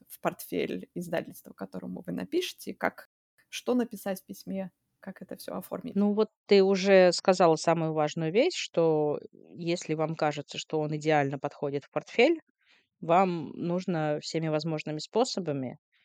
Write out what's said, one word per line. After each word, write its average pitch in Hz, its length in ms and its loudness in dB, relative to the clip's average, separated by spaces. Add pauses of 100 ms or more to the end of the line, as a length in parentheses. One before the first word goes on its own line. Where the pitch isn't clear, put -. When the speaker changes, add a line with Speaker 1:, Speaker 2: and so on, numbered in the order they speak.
Speaker 1:
в - 100 -20
портфель - 760 -6
издательства, 165 600 -8
которому - 520 -12
вы 87 60 -8
напишете, 95 640 -6
как, - 360 -8 (400)
что - 260 -4
написать 208 460 -4
в - 40 -20
письме, 190 460 -10 (280)
как - 220 -16
это - 160 -14
все - 180 -12
оформить? - 400 -10
Speaker 2:
Ну 208 180 2
вот 214 160 0 (180)
ты 196 160 8
уже 190 480 6
сказала 175 440 4
самую 160 380 0
важную 156 380 -2
вещь, 277 240 2
что, 151 640 0
э, - 40 -18 (300)
если 170 380 -4
вам 156 220 -2
кажется, 147 420 -2
что - 220 -4
он 151 160 -2
идеально 147 420 2
подходит 143 480 -6
в - 60 -20
портфель, 277 480 2 (640)
вам 170 500 2
нужно 170 680 -2
всеми 160 280 -4
возможными 156 500 -4
способами 151 800 -2 (280)